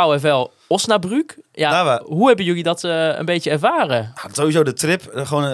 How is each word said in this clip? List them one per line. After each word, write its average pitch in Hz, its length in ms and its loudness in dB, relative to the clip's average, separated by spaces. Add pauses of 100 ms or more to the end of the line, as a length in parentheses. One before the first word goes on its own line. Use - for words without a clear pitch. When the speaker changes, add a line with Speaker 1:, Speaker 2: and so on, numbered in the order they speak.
(180)
Speaker 1:
F 131 40 -4
L 139 280 0 (160)
Osnabrück. 208 720 -2 (140)
Ja, 151 180 -2
Speaker 2:
Daar 175 140 2
wa- 127 200 0
Speaker 1:
hoe 180 240 0
hebben 196 160 4
jullie 170 180 -2
dat, 170 220 -2
eh, 160 240 0 (100)
een 156 60 -6
beetje 165 260 -2
ervaren? 151 640 0
Speaker 2:
Ja, - 180 -14
sowieso 156 300 2
de 135 100 0
trip, 170 340 -4
eh, 131 200 -8
gewoon, 147 280 0